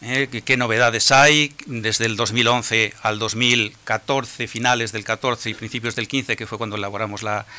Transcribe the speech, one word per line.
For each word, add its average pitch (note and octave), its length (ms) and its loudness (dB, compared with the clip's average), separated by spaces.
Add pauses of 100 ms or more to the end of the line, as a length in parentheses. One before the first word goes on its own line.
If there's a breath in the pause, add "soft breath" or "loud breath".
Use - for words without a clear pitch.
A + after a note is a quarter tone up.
eh, B2+ 280 -2
qué, A#2 120 -8
qué C3 160 2
novedades A#2 520 4
hay D3 440 6 (120)
desde A2+ 380 -2
el A2+ 120 0
dos G#2+ 160 0
mil A#2 160 2
once A2+ 520 2
al G#2+ 180 -2
dos A2 180 -4
mil A#2 380 0 (100)
catorce, A#2+ 640 -2
finales A#2 440 0
del G#2+ 120 -8
catorce A#2 440 -2
y G#2+ 60 -6
principios A2+ 420 -6
del A2+ 120 -4
quince, B2 280 -2
que A2 100 -10
fue G#2+ 120 -8
cuando G#2+ 180 -6
elaboramos G2+ 480 -6
la, G#2+ 220 -4 (120)